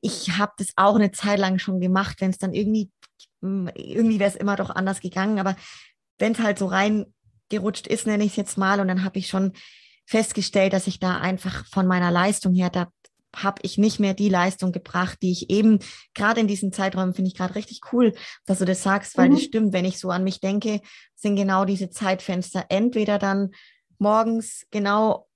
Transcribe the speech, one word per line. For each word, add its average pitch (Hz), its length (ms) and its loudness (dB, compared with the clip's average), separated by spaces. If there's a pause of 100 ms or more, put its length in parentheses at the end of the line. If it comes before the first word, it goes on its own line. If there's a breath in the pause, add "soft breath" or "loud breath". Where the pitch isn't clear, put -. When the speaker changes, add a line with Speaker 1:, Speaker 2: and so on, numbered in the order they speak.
Speaker 1:
ich - 360 -4
hab 202 200 -2
das - 180 -8
auch 202 220 4
eine 208 160 4
Zeit 202 260 -2
lang 190 220 2
schon 185 180 -2
gemacht, 185 420 0
wenn's 185 180 -2
dann 185 160 -4
irgendwie, 208 360 0 (500)
mm, 190 360 -4
irgendwie 220 420 0
wär's 196 160 2
immer 202 220 -2
doch 190 140 -4
anders 190 300 -2
gegangen, 196 380 -2
aber 190 160 0 (640 loud breath)
wenn's 220 220 0
halt 208 180 0
so 196 80 -2
reingerutscht 202 1200 -4
ist, - 220 -2
nenn 208 120 2
ich's 208 140 0
jetzt 202 240 -4
mal, 196 220 2
und 190 80 0
dann 185 160 0
hab 196 100 -6
ich 190 140 -6
schon 190 240 0 (540 loud breath)
festgestellt, 196 640 0
dass 190 160 -2
ich 190 100 -8
da 185 200 -2
einfach 185 480 -4
von 190 200 0
meiner 180 240 2
Leistung 180 440 2
her, 180 160 2
da 175 180 -2 (460)
hab 196 280 -4
ich - 160 -6
nicht 208 220 2
mehr 196 140 2
die 208 140 0
Leistung 185 440 0
gebracht, 180 500 -4
die 180 100 2
ich - 180 -6
eben, 208 300 6 (340 loud breath)
gerade 226 260 0
in 214 80 2
diesen 190 240 -2
Zeiträumen, 190 420 -2
finde 185 140 0
ich 185 80 -6
gerade 185 180 -4
richtig - 260 -10 (120)
cool, 240 220 4 (320 loud breath)
dass 190 120 0
du 190 60 0
das 185 180 -2
sagst, 196 340 -2
weil 262 120 6
das 285 120 8
Speaker 2:
Mhm. - 40 -2
Speaker 1:
stimmt, 220 280 0
wenn 180 120 0
ich 185 140 -2
so 185 120 -6
an 185 140 0
mich 190 160 -4
denke, 208 400 -2 (340 loud breath)
sind 208 220 0
genau 196 280 2
diese 190 260 -2
Zeitfenster 190 800 -4
entweder 214 500 2
dann 196 320 0 (480 loud breath)
morgens 220 720 0
genau 208 640 0